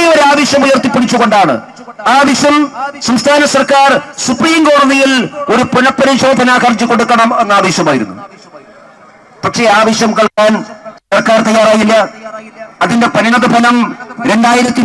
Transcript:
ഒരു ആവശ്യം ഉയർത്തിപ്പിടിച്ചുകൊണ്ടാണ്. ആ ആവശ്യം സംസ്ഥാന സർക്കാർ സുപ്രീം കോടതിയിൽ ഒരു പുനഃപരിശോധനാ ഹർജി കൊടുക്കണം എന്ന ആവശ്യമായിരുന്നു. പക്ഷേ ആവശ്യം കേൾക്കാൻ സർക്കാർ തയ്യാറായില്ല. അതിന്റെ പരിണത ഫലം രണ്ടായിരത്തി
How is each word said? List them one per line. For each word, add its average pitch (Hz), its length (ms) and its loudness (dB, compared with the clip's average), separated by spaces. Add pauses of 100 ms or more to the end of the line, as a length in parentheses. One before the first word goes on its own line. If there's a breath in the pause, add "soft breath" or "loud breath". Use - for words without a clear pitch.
(120)
ഒരു 302 100 2 (100)
ആവശ്യം 285 340 0
ഉയർത്തിപ്പിടിച്ചുകൊണ്ടാണ്. 233 920 0 (540)
ആ 240 120 2
ആവശ്യം 285 340 0 (520)
സംസ്ഥാന 277 340 0 (140)
സർക്കാർ 277 340 2 (360)
സുപ്രീം 320 420 0
കോടതിയിൽ 269 440 2 (420)
ഒരു 240 100 2 (100)
പുനഃപരിശോധനാ 254 880 2
ഹർജി 233 260 0
കൊടുക്കണം 226 400 2 (120)
എന്ന 202 180 0
ആവശ്യമായിരുന്നു. 147 560 -2 (1300)
പക്ഷേ - 200 -4 (160)
ആവശ്യം 220 380 0
കേൾക്കാൻ 214 340 0 (600)
സർക്കാർ 214 340 2
തയ്യാറായില്ല. 220 480 2 (880)
അതിന്റെ 233 320 0
പരിണത 233 380 0
ഫലം 240 220 2 (560)
രണ്ടായിരത്തി 240 540 0